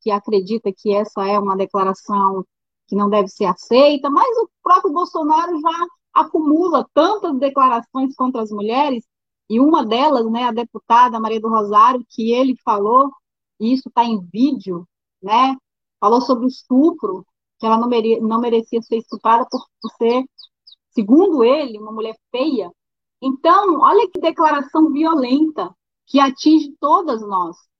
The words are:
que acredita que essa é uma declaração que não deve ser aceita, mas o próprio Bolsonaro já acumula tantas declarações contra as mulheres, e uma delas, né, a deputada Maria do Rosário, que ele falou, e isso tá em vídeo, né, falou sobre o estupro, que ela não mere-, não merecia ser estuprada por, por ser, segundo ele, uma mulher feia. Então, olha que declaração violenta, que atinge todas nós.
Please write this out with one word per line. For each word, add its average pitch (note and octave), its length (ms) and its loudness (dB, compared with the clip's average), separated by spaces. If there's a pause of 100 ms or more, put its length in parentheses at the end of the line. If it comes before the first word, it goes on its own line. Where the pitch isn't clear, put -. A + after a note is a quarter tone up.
que A3 100 -4
acredita G3+ 680 -2
que G#3 160 -2
essa G#3 320 -2
é G3+ 140 0
uma G3 180 -2
declaração F#3+ 880 -2 (440)
que F#3+ 80 -4
não G#3 120 0
deve G3+ 200 0
ser - 160 -6
aceita, C#4 680 2
mas F4 160 2 (120)
o A4 120 -4 (120)
próprio F#4 300 2
Bolsonaro E4 680 -2
já E4 260 -2 (260)
acumula D#4 800 0
tantas E4+ 460 0
declarações C4 760 -2
contra B3+ 260 -4
as G#3 80 -8
mulheres, A#3 540 -2 (440)
e A3+ 120 0
uma D4 260 4
delas, A#3+ 440 0
né, A#3+ 140 -4
a A#3+ 80 -2
deputada A3+ 680 0
Maria A3 200 -4
do A3 80 -6
Rosário, A3 600 2
que A3+ 240 -4
ele B3+ 320 0
falou, A#3+ 480 0 (480)
e A3+ 120 -2
isso C4 220 -4
tá A#3+ 100 2
em A3 160 -4 (120)
vídeo, G3 520 -4 (380)
né, B3+ 340 0 (440)
falou A3+ 200 2
sobre B3+ 260 -2
o - 20 2
estupro, B3+ 760 -2 (340)
que A3+ 80 -6
ela A3 100 2
não A#3 120 -2
mere-, A3+ 320 0
não A3 200 -2
merecia A#3 420 -2
ser - 140 -6
estuprada A3+ 540 -2
por, - 140 -8 (160)
por A#3 160 -12
ser, A#3+ 280 0 (680)
segundo C4+ 540 2
ele, B3+ 340 0
uma A3 140 -16
mulher A3 240 -10 (140)
feia. B3 400 -4 (500)
Então, E4 600 0
olha G4+ 300 4
que - 100 -10
declaração D#4 720 0
violenta, C#4+ 840 -2 (320)
que C4+ 140 2
atinge C#4+ 600 2
todas D4+ 400 0
nós. F#3 360 -6 (240)